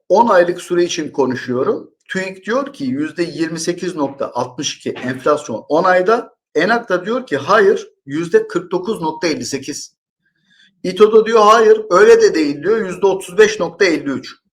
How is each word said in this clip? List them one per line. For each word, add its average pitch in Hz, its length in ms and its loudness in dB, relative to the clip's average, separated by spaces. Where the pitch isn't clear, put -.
on 226 200 4
aylık 175 320 2
süre 175 240 -2
için 160 260 -6
konuşuyorum. 127 800 -4
tüik 190 380 -8
diyor 269 260 -4
ki 143 120 -10
yüzde 151 380 -4
yirmi 165 380 -6
sekiz 175 360 -6
nokta 135 360 -6
altmış 123 440 -8
iki - 140 -10
enflasyon 131 800 -4
on 160 160 0
ayda. 185 520 0
enak 196 340 -2
da 180 160 -4
diyor 247 220 -6
ki 143 100 -6
hayır, 196 560 2
yüzde 170 420 -2
kırk 175 240 -8
dokuz 180 300 -6
nokta 156 240 -6
elli 135 180 -4
sekiz. 139 520 -12
İTO 202 300 2
da 214 140 6
diyor 226 140 2
hayır, 214 400 6
öyle 220 320 6
de 202 120 4
değil 147 280 -2
diyor, 208 240 -2
yüzde 185 200 -4
otuz 185 320 -2
beş 214 220 4
nokta 170 240 -2
elli 143 260 -2
üç. 127 180 -8